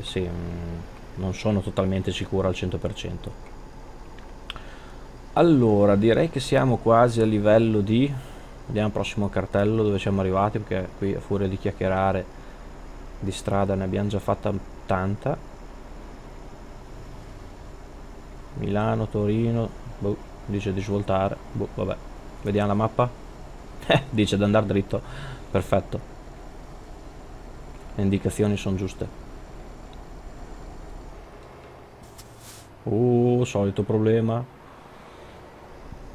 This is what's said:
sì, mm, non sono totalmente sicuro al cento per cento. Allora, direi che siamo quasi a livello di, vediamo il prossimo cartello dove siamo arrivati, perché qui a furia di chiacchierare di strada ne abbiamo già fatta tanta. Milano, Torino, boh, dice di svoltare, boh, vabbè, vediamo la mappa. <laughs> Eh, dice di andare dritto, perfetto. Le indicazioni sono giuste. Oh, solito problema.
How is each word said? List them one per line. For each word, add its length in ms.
sì, 200
mm, 560
non 180
sono 260
totalmente 540
sicuro 340
al 80
cento 220
per 160
cento. 600
Allora, 640
direi 320
che 100
siamo 380
quasi 420
a 60
livello 560
di, 280
vediamo 200
il 60
prossimo 340
cartello 560
dove 160
siamo 220
arrivati, 380
perché 280
qui 160
a 60
furia 300
di 80
chiacchierare 680
di 140
strada 420
ne 80
abbiamo 240
già 120
fatta 340
tanta. 520
Milano, 540
Torino, 600
boh, 160
dice 260
di 100
svoltare, 540
boh, 220
vabbè, 220
vediamo 260
la 40
mappa. 500
<laughs> 20
Eh, 220
dice 280
di 60
andare 220
dritto, 360
perfetto. 640
Le 60
indicazioni 560
sono 180
giuste. 480
Oh, 600
solito 380
problema. 600